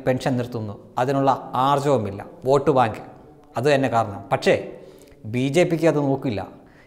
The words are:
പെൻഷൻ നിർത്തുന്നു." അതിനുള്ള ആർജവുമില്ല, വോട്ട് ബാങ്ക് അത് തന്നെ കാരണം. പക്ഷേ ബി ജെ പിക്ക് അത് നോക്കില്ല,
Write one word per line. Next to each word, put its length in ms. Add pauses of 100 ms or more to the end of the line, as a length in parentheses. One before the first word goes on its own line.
പെൻഷൻ 360
നിർത്തുന്നു." 340 (260)
അതിനുള്ള 300 (360)
ആർജവുമില്ല, 540 (280)
വോട്ട് 280
ബാങ്ക് 240 (560)
അത് 160
തന്നെ 220
കാരണം. 260 (100)
പക്ഷേ 240 (800)
ബി 140 (100)
ജെ 140
പിക്ക് 220
അത് 160
നോക്കില്ല, 320 (460)